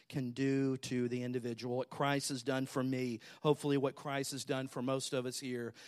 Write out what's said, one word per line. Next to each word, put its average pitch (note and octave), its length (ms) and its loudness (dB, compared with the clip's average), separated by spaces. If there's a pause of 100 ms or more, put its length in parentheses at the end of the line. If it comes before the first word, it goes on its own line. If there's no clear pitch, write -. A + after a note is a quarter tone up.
can B2+ 220 -2
do C3+ 480 4
to B2 300 0
the B2 140 -2
individual, B2 540 -2
what B2+ 140 -2
Christ C#3 400 2
has C3 120 -4
done C3 240 0
for C3 160 0
me, B2+ 380 0 (220)
hopefully D3 340 4
what C3+ 180 2
Christ C#3 380 -4
has C3 120 -6
done C3 240 -2
for C3 140 -6
most C3 300 0
of B2+ 140 0
us B2 120 -4
here. A#2+ 340 -4 (160)